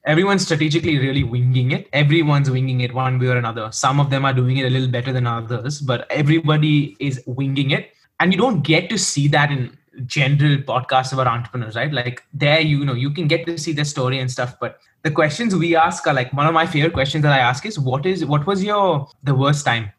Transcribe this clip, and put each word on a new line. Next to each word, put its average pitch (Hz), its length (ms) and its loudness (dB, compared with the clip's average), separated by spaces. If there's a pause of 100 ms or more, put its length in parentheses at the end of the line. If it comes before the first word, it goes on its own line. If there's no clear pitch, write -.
Everyone's 185 400 2
strategically 156 540 0
really 135 260 0
winging 127 460 2
it. - 240 -4
Everyone's 147 560 4
winging 131 320 0
it 117 100 -4
one 127 260 -2
way 127 100 0
or 123 100 2
another. 113 340 -4
Some 139 260 0
of 143 120 2
them 135 160 0
are 131 80 2
doing 127 240 2
it 131 80 0
a 123 40 0
little 131 180 0
better 123 220 -4
than 127 160 0
others, 117 540 -6
but 127 300 -4
everybody 151 880 2
is 135 260 -4
winging 135 440 -2
it. - 220 -4 (260)
And 170 120 2
you 175 80 2
don't 220 240 2
get 160 280 2
to 220 80 -2
see 143 300 -2
that 147 220 4
in 127 280 -6 (260)
general 143 540 2
podcasts 131 560 -2
about 131 140 0
entrepreneurs, 117 480 -4
right? 143 160 -2
Like, 123 320 -6 (100)
there, 147 260 2
you 147 240 0
know, 135 100 0
you 131 160 -2
can 156 160 -4
get 165 200 0
to 170 100 -6
see 160 160 -6
their 147 140 -2
story 135 320 -2
and 131 120 -4
stuff, 123 300 -6
but 117 200 -8 (220)
the 151 80 0
questions 208 460 0
we 165 200 2
ask 170 300 0
are, 147 80 0
like, 127 200 -2
one 143 120 0
of 165 60 2
my 165 140 2
favorite 165 260 0
questions 143 300 -2
that 147 100 4
I 135 60 4
ask 127 260 0
is, 214 140 -8
"What 135 260 -2
is, 185 220 0
what 147 200 0
was 196 160 0
your, 196 460 0 (140)
the 139 120 0
worst 139 300 2
time 117 340 -2